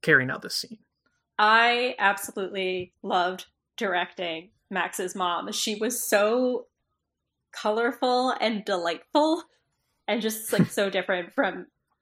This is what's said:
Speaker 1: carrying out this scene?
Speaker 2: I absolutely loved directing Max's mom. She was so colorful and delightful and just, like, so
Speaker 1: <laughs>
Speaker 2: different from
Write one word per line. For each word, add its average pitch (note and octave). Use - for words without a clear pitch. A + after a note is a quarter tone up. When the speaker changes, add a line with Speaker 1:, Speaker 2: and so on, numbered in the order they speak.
Speaker 1:
carrying C3+
out -
this -
scene? -
Speaker 2:
I A#3
absolutely F#3+
loved F#3
directing F3+
Max's F3+
mom. F3+
She G#3+
was G#3+
so A#3
colorful B3
and G#3+
delightful G3+
and G#3+
just, A3
like, G3
so G3+
Speaker 1:
<laughs> -
Speaker 2:
different F3+
from F#3+